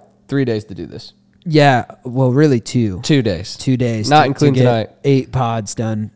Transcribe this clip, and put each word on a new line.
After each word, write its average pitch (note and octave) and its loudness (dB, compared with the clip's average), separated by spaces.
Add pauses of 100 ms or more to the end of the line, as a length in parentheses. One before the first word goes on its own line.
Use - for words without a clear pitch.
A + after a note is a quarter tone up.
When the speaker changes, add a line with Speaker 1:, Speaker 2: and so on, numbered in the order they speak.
(280)
Speaker 1:
three C3+ -2
days A2 -4
to F#2+ -16
do F2 -12
this. - -18 (320)
Speaker 2:
Yeah, D3 4 (200)
well, B2+ 0
really C3+ 4
two. G#2+ -2
Speaker 1:
Two C#3+ 2
days. G2+ -6
Speaker 2:
Two C3 -2
days A#2 -4
Speaker 1:
Not D3+ 6
Speaker 2:
to, C3 2
Speaker 1:
including C#3 2
Speaker 2:
to C3 2
get B2 4
Speaker 1:
tonight. A2+ 0 (140)
Speaker 2:
eight C#3 0
pods A#2 -4
done. A2 -4